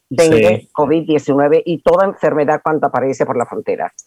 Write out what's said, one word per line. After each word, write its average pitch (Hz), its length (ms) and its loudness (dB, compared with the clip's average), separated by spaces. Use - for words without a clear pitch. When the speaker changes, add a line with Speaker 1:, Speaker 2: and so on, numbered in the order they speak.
Speaker 1:
dengue, 120 520 2
Speaker 2:
Sí. - 120 -20
Speaker 1:
covid 151 340 0
diecinueve 147 600 2
y 170 160 -6
toda 180 240 2
enfermedad 151 560 -2
cuando 156 240 -2
aparece 127 400 -2
por 120 100 -4
la 120 100 -4
frontera. - 460 -8